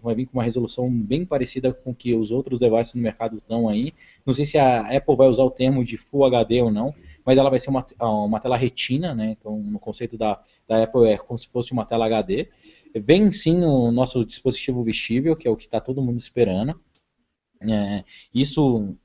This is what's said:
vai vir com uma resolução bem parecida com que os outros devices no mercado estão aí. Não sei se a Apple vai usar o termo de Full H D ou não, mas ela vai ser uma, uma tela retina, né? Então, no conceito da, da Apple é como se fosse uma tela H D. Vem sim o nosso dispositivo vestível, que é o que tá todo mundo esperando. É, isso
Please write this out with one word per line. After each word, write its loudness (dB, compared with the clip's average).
vai -2
vir -4
com -8
uma 0
resolução -4
bem -2
parecida -4
com -10
que -2
os -2
outros -4
devices 2
no -4
mercado -4
estão -4
aí. -2
Não 0
sei 0
se -2
a 4
Apple 2
vai 8
usar 4
o 2
termo 0
de -8
Full 0
H 4
D 2
ou 2
não, -4
mas 6
ela 6
vai 2
ser -6
uma, -2
uma 0
tela 0
retina, -4
né? -4
Então, -10
no -8
conceito -10
da, -2
da 2
Apple 4
é 2
como -10
se -14
fosse -6
uma -2
tela -2
H 0
D. -4
Vem 4
sim 0
o 2
nosso 0
dispositivo -4
vestível, -2
que -12
é 2
o 0
que -20
tá -4
todo -6
mundo -2
esperando. -2
É, -2
isso 0